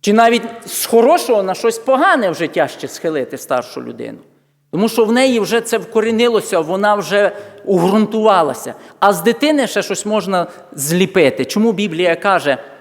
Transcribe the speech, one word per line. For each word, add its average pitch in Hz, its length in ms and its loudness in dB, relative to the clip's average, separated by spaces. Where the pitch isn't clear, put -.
Чи 202 120 0
навіть 233 300 4
з - 200 -8
хорошого 233 560 2
на 185 120 -2
щось 226 240 -2
погане 269 520 2
вже 160 180 -4
тяжче 151 400 -2
схилити 139 500 -6
старшу 127 440 -6
людину. 117 360 -12
Тому 196 180 0
що 226 160 2
в 214 80 0
неї 254 280 2
вже 202 200 0
це 226 180 -4
вкорінилося, 220 840 0
вона 190 340 0
вже 196 380 0
угрунтувалася. 196 1080 2
А 202 120 4
з 170 100 -2
дитини 254 440 2
ще 196 160 -2
щось 190 240 -6
можна 190 400 -2
зліпити. 160 720 2
Чому 220 280 0
Біблія 175 440 0
каже 160 420 0